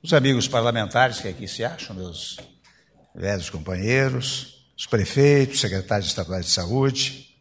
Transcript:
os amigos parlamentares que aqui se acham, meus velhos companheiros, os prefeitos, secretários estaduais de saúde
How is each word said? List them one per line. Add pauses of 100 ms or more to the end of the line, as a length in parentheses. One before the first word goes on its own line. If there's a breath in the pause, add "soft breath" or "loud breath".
os
amigos
parlamentares
que
aqui
se
acham,
meus (760 soft breath)
velhos
companheiros, (100)
os
prefeitos,
secretários
estaduais
de
saúde